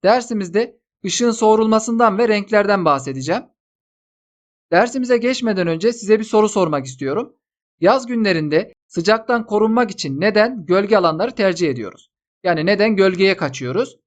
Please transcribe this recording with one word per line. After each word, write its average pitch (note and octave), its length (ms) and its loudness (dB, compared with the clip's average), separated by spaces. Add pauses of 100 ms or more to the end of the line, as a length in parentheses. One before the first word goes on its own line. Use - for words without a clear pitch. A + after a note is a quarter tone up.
Dersimizde A3 760 -2 (260)
ışığın A#3 260 0
soğurulmasından A3 840 2
ve A#3 100 2
renklerden G#3 580 0
bahsedeceğim. C#3 580 -2 (1300)
Dersimize A#3+ 460 2
geçmeden A#3 500 -2
önce E3 260 -2
size G#3+ 260 2
bir A3 40 -6
soru G#3+ 260 2
sormak D3+ 360 -2
istiyorum. C#3 500 -6 (440)
Yaz A#3+ 280 2
günlerinde F#3+ 680 -2 (140)
sıcaktan A3 580 -2
korunmak A3 460 0
için C#3+ 300 -8
neden G#3+ 440 0
gölge G3+ 320 2
alanları E3+ 380 0
tercih F3+ 340 0
ediyoruz? A#2 400 -10 (340)
Yani E3 220 -2
neden G#3 300 2
gölgeye F#3+ 420 2
kaçıyoruz? C3+ 680 -6